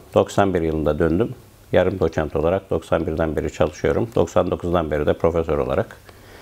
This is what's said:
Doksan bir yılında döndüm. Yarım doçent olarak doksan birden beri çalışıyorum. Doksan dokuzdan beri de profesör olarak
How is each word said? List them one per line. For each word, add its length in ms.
Doksan 400
bir 80
yılında 360
döndüm. 360
Yarım 280
doçent 360
olarak 340
doksan 360
birden 300
beri 160
çalışıyorum. 640
Doksan 360
dokuzdan 400
beri 160
de 60
profesör 460
olarak 380